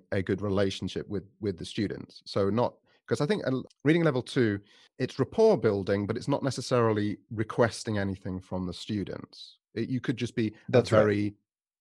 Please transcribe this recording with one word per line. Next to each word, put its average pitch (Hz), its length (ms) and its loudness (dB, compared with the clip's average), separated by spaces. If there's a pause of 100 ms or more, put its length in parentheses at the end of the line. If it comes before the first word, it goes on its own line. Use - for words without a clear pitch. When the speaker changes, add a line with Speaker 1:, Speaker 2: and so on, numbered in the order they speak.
(120)
Speaker 1:
a 98 120 0
good 98 180 -2
relationship 98 680 -2
with, 98 160 -6 (160)
with 98 200 -4
the 87 60 -10
students. - 600 -6
So 98 240 0
not, 113 240 0 (340)
'cause 123 140 0
I 147 60 0
think, 208 180 0
uh, 131 160 -2 (220)
reading 165 200 4
level 127 200 2
two, 107 360 2 (380)
it's 131 220 -4
rapport 214 380 4
building, 101 500 2
but 110 100 -2
it's 123 100 -10
not 139 140 0
necessarily 113 760 0 (120)
requesting 110 720 0
anything 95 400 -4
from 92 260 -6
the 87 80 -6
students. - 840 -8 (160)
It, 113 120 -4
you 123 140 -2
could 117 160 -4
just - 180 -6
be 110 180 0 (140)
Speaker 2:
That's 123 240 2
Speaker 1:
a 113 40 6
Speaker 2:
right. 107 60 8
Speaker 1:
very 104 320 2 (480)